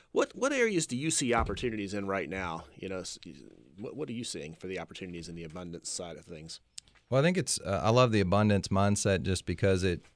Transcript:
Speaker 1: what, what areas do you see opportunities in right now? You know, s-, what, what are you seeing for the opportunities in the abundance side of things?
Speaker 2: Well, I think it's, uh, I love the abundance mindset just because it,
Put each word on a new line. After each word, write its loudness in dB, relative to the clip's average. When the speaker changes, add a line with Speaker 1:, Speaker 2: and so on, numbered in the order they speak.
Speaker 1:
what, 2
what 0
areas 2
do -4
you -2
see 2
opportunities 0
in -4
right -2
now? -4
You -10
know, -6
s-, -10
what, -10
what -6
are -8
you -6
seeing -10
for -12
the -6
opportunities -10
in -10
the -10
abundance -12
side -8
of -18
things? -14
Speaker 2:
Well, 4
I 4
think 2
it's, -2
uh, -2
I 4
love 8
the 4
abundance 4
mindset 4
just -2
because 2
it, 2